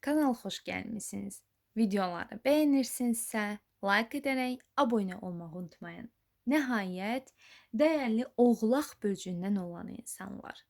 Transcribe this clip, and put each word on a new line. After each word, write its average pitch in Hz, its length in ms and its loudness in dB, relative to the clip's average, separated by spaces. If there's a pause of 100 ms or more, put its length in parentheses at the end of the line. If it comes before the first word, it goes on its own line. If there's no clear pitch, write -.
Kanala 285 320 4
xoş - 300 -8
gəlmisiniz. 196 720 -8 (400)
Videoları 190 640 0
bəyənirsinizsə, 254 1000 2 (360)
like 220 380 0
edərək 254 400 -2 (180)
abunə 220 400 2
olmağı 175 460 -10
unutmayın. 170 480 -14 (420)
Nəhayət, 226 800 -2 (420)
dəyərli 254 540 4 (100)
Oğlaq 240 540 4 (100)
bölücündən 190 600 -2
olan 175 320 -10
insanlar. - 760 -14